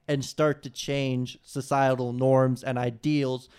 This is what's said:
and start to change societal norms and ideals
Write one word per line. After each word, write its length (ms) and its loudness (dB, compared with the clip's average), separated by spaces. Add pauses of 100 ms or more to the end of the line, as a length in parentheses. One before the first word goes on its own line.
and 160 0
start 380 0
to 80 -12
change 720 -4
societal 720 0
norms 500 4
and 140 -2
ideals 720 -2 (100)